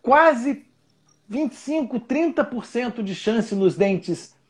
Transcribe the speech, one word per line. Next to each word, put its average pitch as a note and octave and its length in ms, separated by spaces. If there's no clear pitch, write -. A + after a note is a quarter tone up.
quase C#4 640
vinte B3 240
e - 40
cinco, C4+ 440
trinta D#4 420
por - 220
cento A#3 380
de F#3+ 120
chance G#3+ 400
nos F#3+ 220
dentes F#3 580